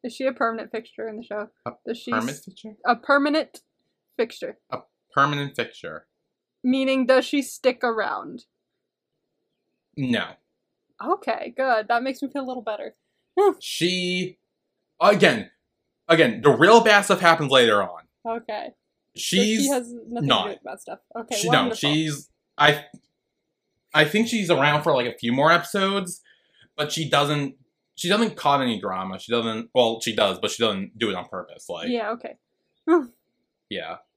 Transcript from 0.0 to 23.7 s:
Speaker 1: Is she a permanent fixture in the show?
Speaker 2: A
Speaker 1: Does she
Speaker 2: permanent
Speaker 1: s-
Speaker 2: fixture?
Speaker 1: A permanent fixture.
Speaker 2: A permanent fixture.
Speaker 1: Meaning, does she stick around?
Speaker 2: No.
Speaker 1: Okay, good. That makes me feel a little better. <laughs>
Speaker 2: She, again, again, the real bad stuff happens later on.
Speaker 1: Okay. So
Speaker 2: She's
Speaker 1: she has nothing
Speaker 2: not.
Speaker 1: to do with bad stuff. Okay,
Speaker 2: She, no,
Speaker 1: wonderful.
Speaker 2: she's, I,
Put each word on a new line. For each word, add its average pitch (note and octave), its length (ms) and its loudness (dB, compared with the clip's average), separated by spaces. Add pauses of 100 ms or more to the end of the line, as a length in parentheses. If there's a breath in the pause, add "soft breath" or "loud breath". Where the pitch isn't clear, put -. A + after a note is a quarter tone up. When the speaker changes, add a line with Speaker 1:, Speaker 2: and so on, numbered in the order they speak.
Speaker 1:
Is B3 120 -10
she C4 100 -8
a C4 80 0
permanent A3+ 380 -4
fixture A3+ 360 -10
in G#3+ 100 -12
the A#3+ 60 -14
show? G#3 260 -10 (160)
Speaker 2:
A - 60 -6 (140)
Speaker 1:
Does A#3 120 -8
she - 140 -10
Speaker 2:
permanent C#3 260 -4
Speaker 1:
s- - 80 -20
Speaker 2:
fixture? G#3+ 280 -20 (120)
Speaker 1:
A A#3+ 100 2
permanent C#4+ 640 0 (560)
fixture. - 400 -6 (140)
Speaker 2:
A - 80 -8 (340)
permanent C#3+ 420 0
fixture. E2 520 -10 (560)
Speaker 1:
Meaning, C4 420 0
does C4 200 4
she D4 160 -2
stick - 420 -2
around? A3 600 -6 (1500)
Speaker 2:
No. A#2+ 340 -2 (760)
Speaker 1:
Okay, C4+ 500 -4
good. A#3+ 320 0
That A#3+ 160 0
makes C4+ 180 -6
me C#4 100 -6
feel C#4 120 -6
a B3+ 40 -8
little B3 160 -10
better. - 320 -10 (420)
<laughs> G4 220 4
Speaker 2:
She, F3+ 760 -4 (640)
again, E3 500 4 (600)
again, C#3 340 4
the D3 80 8
real F3+ 300 8
bad G#3 200 6
stuff G3 200 0
happens D#3+ 280 4
later A#2 320 6
on. F2 220 -8 (240)
Speaker 1:
Okay. A3+ 400 -8 (480)
So - 60 -14
Speaker 2:
She's G#3 420 0
Speaker 1:
she C4+ 60 0
has B3+ 220 -4 (160)
nothing A#3+ 200 -4
Speaker 2:
not. G#3 160 2
Speaker 1:
to F3 60 -6
do - 60 -10
with - 80 -20
bad - 180 -14
stuff. - 180 -16 (180)
Okay, A#3 200 -10
Speaker 2:
She, F3 120 -2
no, D3+ 120 4
Speaker 1:
wonderful. A#2+ 160 -4 (120)
Speaker 2:
she's, D3+ 400 -4 (280)
I, D3 280 2 (1080)